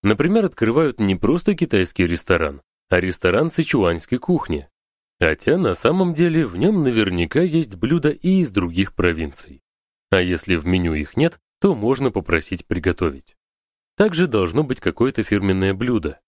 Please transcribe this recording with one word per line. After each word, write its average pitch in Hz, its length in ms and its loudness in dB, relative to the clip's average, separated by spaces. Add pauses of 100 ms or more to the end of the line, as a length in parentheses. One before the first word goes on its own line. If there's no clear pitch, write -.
Например, 170 400 2
открывают 131 560 0
не 98 160 2
просто 165 400 0
китайский 95 500 0
ресторан, 80 560 -2 (260)
а 90 120 2
ресторан 92 500 0
сычуаньской 104 680 0
кухни. 80 500 -4 (520)
Хотя 85 360 2
на 135 180 0
самом 175 400 0
деле 160 320 0
в 87 100 -10
нем 170 280 2
наверняка 104 560 0
есть 160 340 -2
блюда 147 360 0
и 190 280 0
из 147 140 0
других 90 420 -2
провинций. 82 680 -4 (500)
А 95 80 4
если 90 340 0
в 78 100 -2
меню 87 300 0
их 76 220 -6
нет, 160 240 0 (200)
то 196 140 4
можно 127 380 0
попросить 87 540 -4
приготовить. 85 680 -4 (600)
Также 180 320 2
должно 107 340 0
быть 127 160 -4
какое-то 117 460 -2
фирменное 98 500 2
блюдо. 98 540 -2